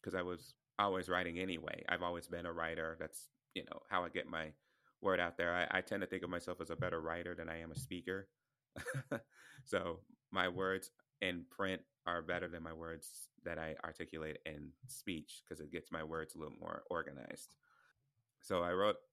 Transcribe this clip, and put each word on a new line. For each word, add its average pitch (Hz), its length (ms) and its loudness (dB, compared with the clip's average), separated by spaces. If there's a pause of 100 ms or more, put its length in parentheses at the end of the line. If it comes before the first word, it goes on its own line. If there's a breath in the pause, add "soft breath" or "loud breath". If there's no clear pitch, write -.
'cause 95 120 -2
I 90 100 2
was 90 320 -4 (220)
always 95 300 4
writing 87 320 2
anyway. 87 480 -2
I've 87 160 2
always 87 240 -2
been 87 180 -4
a 87 60 -2
writer. 82 480 0
That's, - 320 -8 (220)
you 92 100 -4
know, - 240 -8
how 92 160 4
I 85 60 -2
get 87 180 0
my 80 260 -2 (460 soft breath)
word 92 220 6
out 85 160 2
there. 85 180 4
I, 90 220 4
I 92 40 4
tend 101 200 -2
to 90 60 0
think 92 160 -2
of 87 60 -2
myself 87 300 -2
as 82 100 -4
a 82 60 -2
better 85 240 0
writer 85 340 -2
than 82 140 -6
I 82 120 -4
am 82 120 -6
a - 60 -8
speaker. 92 520 -4 (460)
<laughs> - 480 -4 (400 loud breath)
So 87 380 0 (300)
my 92 180 6
words 95 420 2 (300)
in 87 240 2
print 95 360 0 (240)
are 87 160 2
better 87 260 2
than 82 140 -6
my 82 120 -6
words 82 560 -8 (140)
that 85 140 -2
I 80 260 -2
articulate 80 600 -4
in 76 280 -6 (120)
speech, - 640 -4
'cause 78 120 -8
it 73 120 -8
gets 80 200 -6
my 80 120 -2
words 80 320 -2
a - 20 -10
little 76 220 -6
more 78 280 -6
organized. - 680 -4 (840 soft breath)
So 92 200 4
I 87 120 4
wrote 101 240 6 (160)